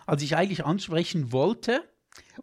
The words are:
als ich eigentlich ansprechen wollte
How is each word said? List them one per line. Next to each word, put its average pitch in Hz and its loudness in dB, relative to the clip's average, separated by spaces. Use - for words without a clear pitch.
als 147 2
ich 151 0
eigentlich 170 0
ansprechen 165 0
wollte 226 2